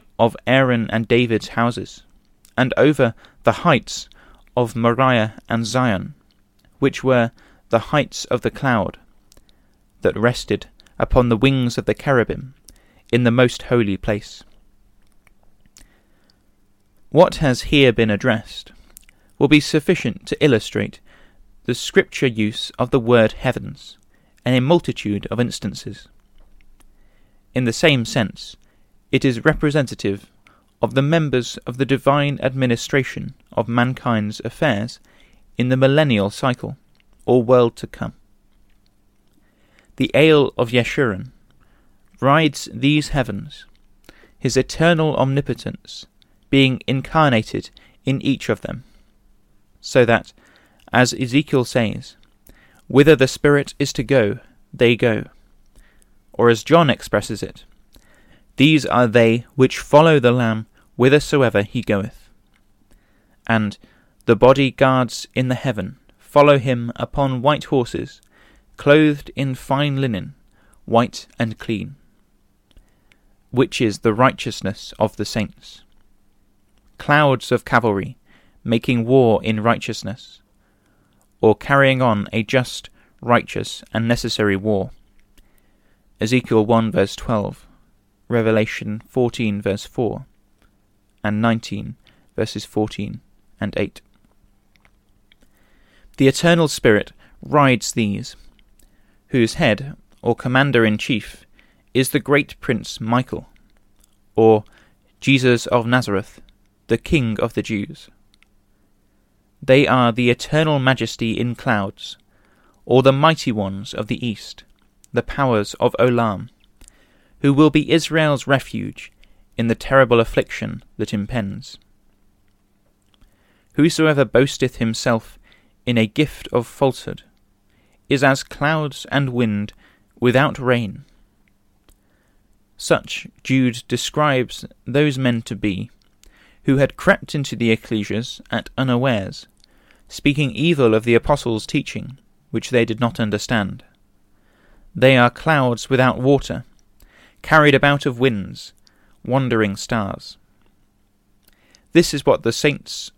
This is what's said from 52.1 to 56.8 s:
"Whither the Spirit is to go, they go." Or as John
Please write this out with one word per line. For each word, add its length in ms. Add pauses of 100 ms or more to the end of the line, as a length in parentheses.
"Whither 300
the 100
Spirit 520
is 160
to 100
go, 340 (340)
they 220
go." 300 (1080)
Or 160
as 140
John 280